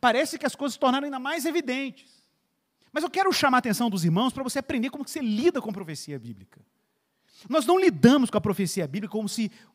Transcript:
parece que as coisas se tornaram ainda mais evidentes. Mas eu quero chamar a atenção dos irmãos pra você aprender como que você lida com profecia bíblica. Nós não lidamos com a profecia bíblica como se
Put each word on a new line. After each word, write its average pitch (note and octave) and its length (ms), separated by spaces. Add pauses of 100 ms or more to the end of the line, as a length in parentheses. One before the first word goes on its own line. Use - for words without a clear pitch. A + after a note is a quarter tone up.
parece B3+ 380
que - 80
as - 80
coisas C4+ 180
se - 60
tornaram C4+ 260
ainda C#4 140
mais C4+ 260
evidentes. C4+ 720 (800)
Mas D#4 80
eu E4+ 60
quero F#4+ 200
chamar C4 280
a - 20
atenção A#3 300
dos F3+ 160
irmãos G3+ 260
pra C4+ 100
você C4 160
aprender B3 300
como C#4+ 160
que - 60
você D#4+ 100
lida B3 400
com G#3+ 100
profecia D#3+ 480
bíblica. G#2+ 460 (840)
Nós C4 200
não F4+ 120
lidamos B3+ 520
com G#3+ 80
a - 20
profecia F#3 480
bíblica G3 240
como G#3+ 160
se G#3+ 240 (220)